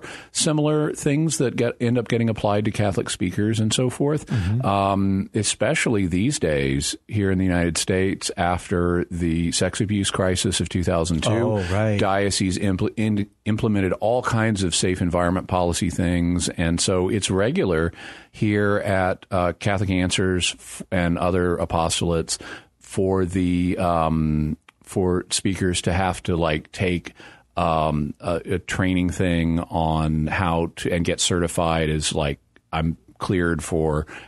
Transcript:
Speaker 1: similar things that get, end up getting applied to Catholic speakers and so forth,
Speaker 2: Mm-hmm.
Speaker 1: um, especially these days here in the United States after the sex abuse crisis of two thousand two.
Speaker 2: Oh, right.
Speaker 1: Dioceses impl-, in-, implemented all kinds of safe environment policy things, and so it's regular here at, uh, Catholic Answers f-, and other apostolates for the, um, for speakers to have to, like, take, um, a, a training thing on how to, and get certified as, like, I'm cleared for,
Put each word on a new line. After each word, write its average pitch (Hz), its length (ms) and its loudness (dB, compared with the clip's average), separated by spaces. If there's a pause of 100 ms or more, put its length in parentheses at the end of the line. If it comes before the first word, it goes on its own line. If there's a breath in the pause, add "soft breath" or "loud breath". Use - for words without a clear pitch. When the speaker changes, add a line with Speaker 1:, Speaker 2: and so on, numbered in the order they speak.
(320 loud breath)
Speaker 1:
similar 151 640 0
things 151 460 0
that 117 180 0
get, 120 240 0
end 120 160 2
up 110 100 -2
getting 117 220 2
applied 107 340 0
to 107 80 0
Catholic 104 380 0
speakers 104 500 0
and 113 140 2
so 127 160 2
forth, 143 380 -2
Speaker 2:
Mm-hmm. 110 380 0
Speaker 1:
um, 98 680 2
especially 107 720 0
these 98 320 0
days 69 560 0 (140)
here 101 200 2
in 95 80 2
the 92 60 2
United 87 340 2
States 95 600 -2
after 87 720 0
the 85 400 0
sex 92 300 -2
abuse 98 300 -2
crisis 92 500 0
of 87 80 -4
two 90 160 -2
thousand 82 380 0
two. - 60 0
Speaker 2:
Oh, 110 340 0
right. 101 360 0
Speaker 1:
Dioceses 98 580 0
impl-, 98 380 0
in-, 104 340 0 (140)
implemented 104 560 0
all 120 220 0
kinds 110 420 2
of 85 100 0
safe 92 280 0
environment 87 480 2
policy 87 400 0
things, 87 580 0
and 85 320 0
so 92 300 2
it's 104 200 -2
regular 95 600 2 (420 loud breath)
here 104 440 2
at, 95 520 0
uh, 90 300 0
Catholic 101 300 0
Answers 92 680 0
f-, - 320 -18
and 87 280 0
other 87 400 0
apostolates 82 840 -2 (400 loud breath)
for 95 460 0
the, 87 520 0
um, 80 800 0 (280)
for 90 480 0
speakers 92 500 -2
to 95 100 0
have 90 320 0
to, 90 140 0
like, 80 340 0
take, 90 420 -2 (440 loud breath)
um, 78 640 0
a, 87 140 -2 (100)
a 92 140 -2
training 92 500 0
thing 85 500 0
on 78 680 0
how 85 500 -2
to, - 160 -4
and 85 100 0
get 85 160 -2
certified 82 680 0
as, 76 260 -2
like, 73 240 -2 (320)
I'm 82 240 -2 (220)
cleared 85 440 0
for, 78 460 -2 (200 loud breath)